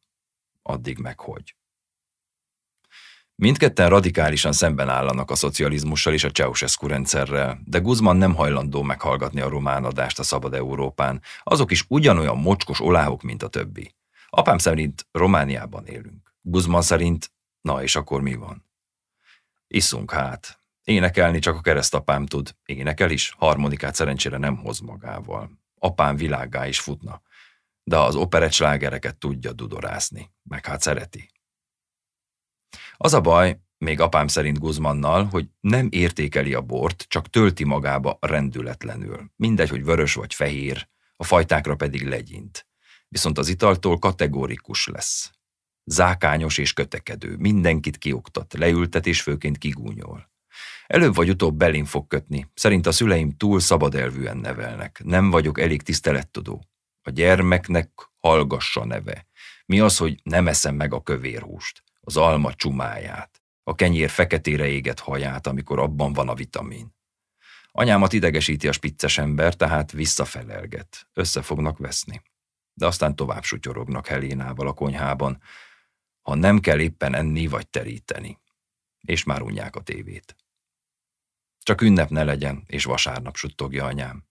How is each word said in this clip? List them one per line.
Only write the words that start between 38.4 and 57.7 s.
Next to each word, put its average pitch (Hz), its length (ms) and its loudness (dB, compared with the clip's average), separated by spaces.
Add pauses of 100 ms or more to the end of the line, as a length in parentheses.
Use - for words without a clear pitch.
Mindegy, 101 340 2
hogy 69 140 -4
vörös 78 300 2
vagy - 200 -8
fehér, 69 560 -6 (260)
a - 80 -12
fajtákra 80 520 2
pedig 71 320 -4
legyint. - 600 -10 (400)
Viszont 76 300 -2
az 71 100 0
italtól 92 520 2
kategórikus 69 880 -2
lesz. - 440 -8 (520)
Zákányos 80 760 2
és 71 160 -2
kötekedő, - 640 -8
mindenkit 85 640 2
kioktat, - 560 -6
leültet 85 520 2
és 82 160 0
főként 73 360 -4
kigúnyol. 60 720 -10 (580)
Előbb 143 280 6
vagy 85 140 4
utóbb 90 260 2
belém 76 300 2
fog 73 220 -6
kötni. 71 460 -4
Szerint 98 320 4
a 85 60 4
szüleim 82 460 2
túl 101 220 2
szabadelvűen 67 760 0
nevelnek. 58 680 -10
Nem 92 260 4
vagyok 78 300 2
elég 78 220 2
tisztelettudó. - 880 -4 (320)
A - 80 -12
gyermeknek 87 800 4 (280)